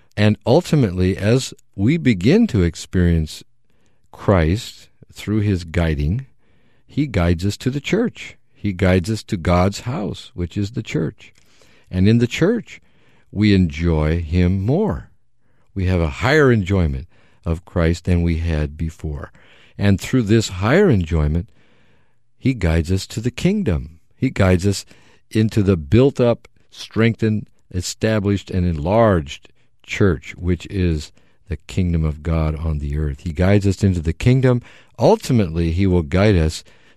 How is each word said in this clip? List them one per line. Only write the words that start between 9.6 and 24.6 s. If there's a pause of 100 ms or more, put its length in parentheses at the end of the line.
house,
which
is
the
church. (560)
And
in
the
church, (500)
we
enjoy
Him
more. (600)
We
have
a
higher
enjoyment (400)
of
Christ
than
we
had
before. (460)
And
through
this
higher
enjoyment, (880)
He
guides
us
to
the
kingdom. (140)
He
guides